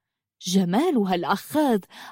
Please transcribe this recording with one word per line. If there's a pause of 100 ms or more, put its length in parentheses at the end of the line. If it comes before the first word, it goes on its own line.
(420)
جمالها
الأخاذ (320)